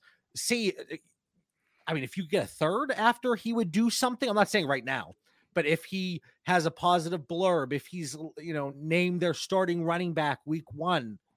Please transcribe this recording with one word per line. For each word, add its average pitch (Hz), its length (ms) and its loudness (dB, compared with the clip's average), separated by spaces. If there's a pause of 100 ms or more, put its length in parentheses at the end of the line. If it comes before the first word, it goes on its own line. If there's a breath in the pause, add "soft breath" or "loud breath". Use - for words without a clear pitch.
(360 soft breath)
see, 226 380 0 (1120)
I 165 80 -2
mean, 139 100 -2
if - 120 -10
you 180 120 -6
get 160 160 2
a - 20 -4
third 233 460 0
after 233 420 2
he 226 180 -4
would 220 200 0
do 220 180 4
something, 247 380 0
I'm 208 80 0
not 202 140 6
saying 185 160 2
right 135 180 0
now, 120 320 -6 (380)
but 165 100 2
if 160 220 2
he 185 340 -4 (240 soft breath)
has 175 220 4
a 165 40 2
positive 170 520 2
blurb, 170 500 0
if 143 140 -4
he's, 151 280 -10 (240)
you 160 140 -8
know, 143 240 -4
named 175 460 0
their 175 120 2
starting 175 500 0
running 170 280 -2
back 147 320 0
week 156 300 -6
one, 147 440 -2 (180)